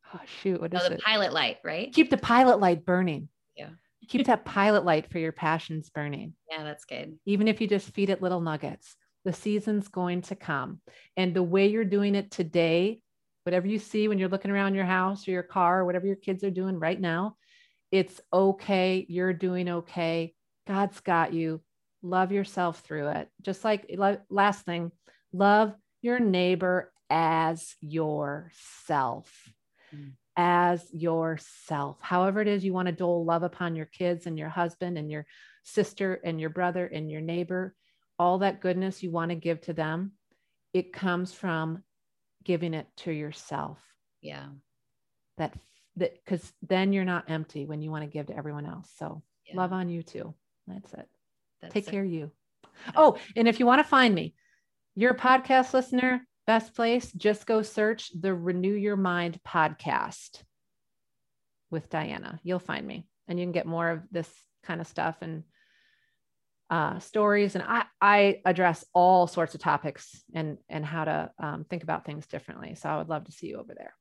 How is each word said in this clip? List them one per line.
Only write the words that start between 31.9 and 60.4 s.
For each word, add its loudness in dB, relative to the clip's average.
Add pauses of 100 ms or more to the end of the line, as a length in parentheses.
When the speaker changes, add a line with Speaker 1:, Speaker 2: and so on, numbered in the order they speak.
Speaker 1:
However 0
it 2
is 0
you 0
want 0
to -2
dole 0
love 2
upon -4
your -6
kids -4
and -6
your -8
husband -4
and -8
your -8 (380)
sister -2 (100)
and -4
your -4
brother -2
and -8
your -8
neighbor, -6 (420)
all 2
that 0
goodness -2
you -6
want -2
to -2
give -4
to -8
them, -4 (640)
it -2
comes -2
from -4 (600)
giving -2
it -8 (100)
to -8
yourself. -8 (420)
Speaker 2:
Yeah. -14 (920)
Speaker 1:
That, -6 (400)
that, -4
'cause -6 (100)
then 0
you're 0
not -4
empty -6
when -8
you -8
want -6
to -12
give -8
to -12
everyone -10
else. -14
So -12 (220)
Speaker 2:
Yeah. -14
Speaker 1:
love -2
on -4
you -8
too. -14 (320)
That's -16
it. -18 (540)
Speaker 2:
That's -18
Speaker 1:
Take -4
Speaker 2:
so -12
Speaker 1:
care -4
of -4
you. -8 (540)
Speaker 2:
Yeah. -12
Speaker 1:
Oh, 8 (180)
and 4
if 2
you 4
want 8
to 4
find 6
me, -4 (600)
you're 4
a 0
podcast 4
listener, 2 (200)
best 2
place, 0
just 0
go 2
search -2
the -2
Renew 0
Your -2
Mind 0
podcast -2 (1300)